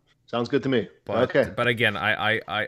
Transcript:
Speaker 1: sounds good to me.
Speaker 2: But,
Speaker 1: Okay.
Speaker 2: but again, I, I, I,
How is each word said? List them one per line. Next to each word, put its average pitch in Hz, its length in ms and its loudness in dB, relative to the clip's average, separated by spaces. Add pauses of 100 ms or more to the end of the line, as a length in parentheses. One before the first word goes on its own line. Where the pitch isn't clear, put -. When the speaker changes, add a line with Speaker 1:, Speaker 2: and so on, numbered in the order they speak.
(260)
Speaker 1:
sounds 117 220 -2
good 135 140 0
to 139 80 -2
me. 113 180 0 (160)
Speaker 2:
But, 117 320 0
Speaker 1:
Okay. 113 180 2
Speaker 2:
but 120 120 0
again, 117 280 2
I, 107 420 0
I, - 120 -4
I, 104 200 -4